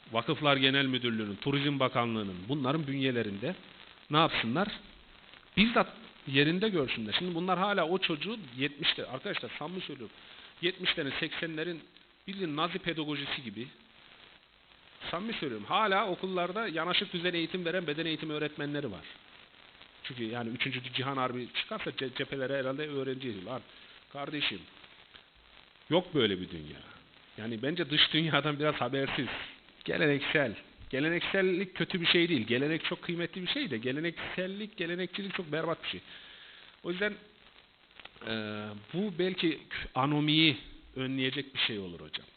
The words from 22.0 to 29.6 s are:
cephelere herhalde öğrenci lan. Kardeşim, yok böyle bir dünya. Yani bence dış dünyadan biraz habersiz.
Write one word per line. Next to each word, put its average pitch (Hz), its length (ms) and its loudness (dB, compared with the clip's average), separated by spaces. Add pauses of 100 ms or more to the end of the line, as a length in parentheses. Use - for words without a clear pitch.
cephelere 135 420 -2
herhalde 135 300 -2
öğrenci 131 560 -4
lan. 120 160 -6 (520)
Kardeşim, 143 480 -2 (1300)
yok 175 240 4
böyle 104 260 4
bir 90 100 -6
dünya. 76 300 -10 (580)
Yani 110 240 -4
bence 156 280 0
dış 151 220 4
dünyadan 151 460 4
biraz 151 160 2
habersiz. 135 540 0 (580)